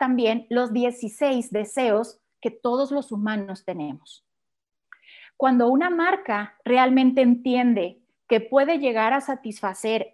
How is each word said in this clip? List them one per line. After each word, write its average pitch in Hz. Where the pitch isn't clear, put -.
también 240
los 240
dieciséis 240
deseos 214
que 233
todos 254
los 277
humanos 208
tenemos. 156
Cuando 247
una 302
marca 339
realmente 254
entiende 240
que 220
puede 277
llegar 226
a 269
satisfacer 220